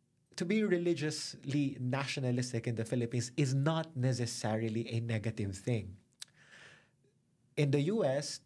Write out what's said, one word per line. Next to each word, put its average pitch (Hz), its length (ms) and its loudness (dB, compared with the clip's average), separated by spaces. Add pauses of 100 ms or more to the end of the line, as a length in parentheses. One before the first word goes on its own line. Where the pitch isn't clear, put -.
(360)
to 185 100 -4
be 214 160 2
religiously 151 1160 0
nationalistic 123 840 0
in 120 100 0
the 110 80 -2
Philippines 123 520 0
is 135 160 2
not 160 420 0
necessarily 113 960 0
a 117 100 0
negative 107 540 -2
thing. 95 420 -2 (1600)
In 143 140 4
the 143 120 6
U 202 220 2
S, 139 420 0